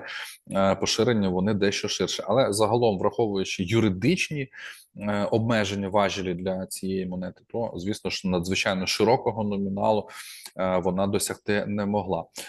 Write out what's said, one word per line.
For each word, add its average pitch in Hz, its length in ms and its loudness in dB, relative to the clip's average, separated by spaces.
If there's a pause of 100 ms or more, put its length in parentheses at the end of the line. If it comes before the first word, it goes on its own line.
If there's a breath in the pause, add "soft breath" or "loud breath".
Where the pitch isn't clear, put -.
(520 loud breath)
Е, 95 240 4
поширені 113 520 2
вони 92 260 2
дещо 101 340 0
ширше. - 400 -2
Але 107 260 2
загалом, 110 460 4
враховуючи 101 640 0
юридичні, 113 840 2 (500 loud breath)
е, 104 340 -2
обмеження, 107 580 2
важелі 95 440 2
для 92 320 -4
цієї 95 400 -4
монети, 92 420 -8
то, 117 280 -4
звісно 92 360 -4
ж, - 160 -4
надзвичайно 92 600 0
широкого 110 560 2
номіналу, 101 680 0 (480 loud breath)
е, 92 200 2
вона 92 300 2
досягти 101 600 0
не 104 180 -2
могла. 95 400 0 (240 loud breath)